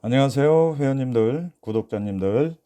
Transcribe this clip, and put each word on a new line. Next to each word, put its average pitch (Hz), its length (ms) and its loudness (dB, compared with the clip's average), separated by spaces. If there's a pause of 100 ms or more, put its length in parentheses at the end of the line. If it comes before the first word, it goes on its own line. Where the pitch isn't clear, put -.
안녕하세요, 139 720 2
회원님들, 135 800 0
구독자님들. 107 1040 -2